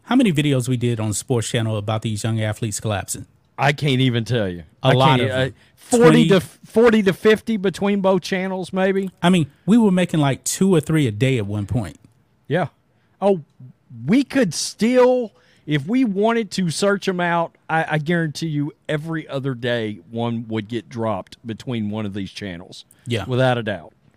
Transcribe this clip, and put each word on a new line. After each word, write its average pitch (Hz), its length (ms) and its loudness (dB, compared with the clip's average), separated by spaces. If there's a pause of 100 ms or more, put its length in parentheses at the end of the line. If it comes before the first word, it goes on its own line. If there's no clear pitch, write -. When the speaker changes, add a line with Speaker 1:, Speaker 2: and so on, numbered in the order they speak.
Speaker 1:
How 240 120 0
many 247 160 4
videos 139 380 0
we 127 80 0
did 120 220 -2
on 107 140 -4
Sports 117 360 -4
Channel 113 280 -2
about 107 260 -4
these 107 200 -6
young 113 180 -2
athletes 107 380 -4
collapsing? - 460 -6 (320)
Speaker 2:
I 139 160 2
can't 139 280 0
even 120 240 2
tell 113 240 -2
you. 87 140 -10 (200)
Speaker 1:
A 135 40 2
Speaker 2:
I 131 60 4
Speaker 1:
lot 127 260 4
Speaker 2:
can't - 20 0
Speaker 1:
of 127 60 0
Speaker 2:
e-, 131 40 -4
uh, 127 140 -4
Speaker 1:
them. 131 80 -8 (220)
Speaker 2:
forty 160 520 6
Speaker 1:
Twenty. - 20 0
Speaker 2:
to, 190 120 6
forty 220 600 2
to 190 100 2
fifty 214 440 2
between 202 440 -2
both 190 200 2
channels, 185 500 -6
maybe. 190 400 0 (100)
Speaker 1:
I 175 80 4
mean, 170 220 2 (140)
we 208 120 4
were 220 140 6
making, 180 300 0
like, 139 240 0
two 190 280 2
or 165 60 6
three 156 280 0
a 110 40 -2
day 127 260 0
at 104 80 -4
one 104 200 -4
point. - 320 -6 (500)
Speaker 2:
Yeah. 156 200 -2 (540)
Oh, 196 200 2 (640)
we 240 200 2
could 233 280 0
still, 247 800 2 (340)
if 147 220 -2
we 254 160 2
wanted 214 480 0
to 185 180 -2
search 202 380 0
'em 180 140 -2
out, 170 340 -2 (140)
I, 160 220 0
I 156 60 0
guarantee 165 500 -2
you 147 260 -4 (160)
every 156 400 -4
other 135 240 -4
day 117 460 -4 (120)
one 117 380 -4
would 110 180 -4
get 113 220 -8
dropped 110 480 -6 (100)
between 113 420 -6
one 107 160 -6
of 98 80 -8
these 98 180 -8
channels. 92 520 -14 (240)
Speaker 1:
Yeah. 117 180 -4
Speaker 2:
Without 127 320 0
a 117 60 -6
doubt. 92 300 -8 (240)